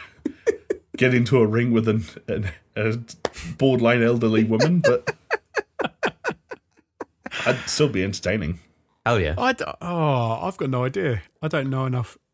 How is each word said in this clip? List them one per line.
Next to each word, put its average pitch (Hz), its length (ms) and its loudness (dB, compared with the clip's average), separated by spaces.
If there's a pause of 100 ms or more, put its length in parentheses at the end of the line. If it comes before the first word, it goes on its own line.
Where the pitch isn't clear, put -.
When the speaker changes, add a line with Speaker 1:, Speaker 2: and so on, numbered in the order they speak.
(440)
Speaker 1:
<laughs> - 520 -4
get 127 180 4
into 120 260 4
a 113 60 6
ring 120 280 2
with 113 160 2
an, 107 160 0 (240)
an, 95 220 -4 (260)
a 110 200 -2 (600)
borderline 123 440 4
elderly 113 440 4
woman, 113 340 4
but - 340 2 (2250)
I'd 131 120 2 (100)
still 151 220 2
be 98 140 -2
entertaining. 95 560 -2 (460)
Speaker 2:
Hell 113 140 2
yeah. 80 180 0
Speaker 3:
I 262 160 0
d-, - 120 -8 (160)
oh, 143 600 0
I've 185 140 -6
got 135 120 -4
no 127 160 0
idea. 135 360 -2 (200)
I 160 80 -4
don't 139 200 -2
know 131 160 -2
enough. 127 320 -4 (160)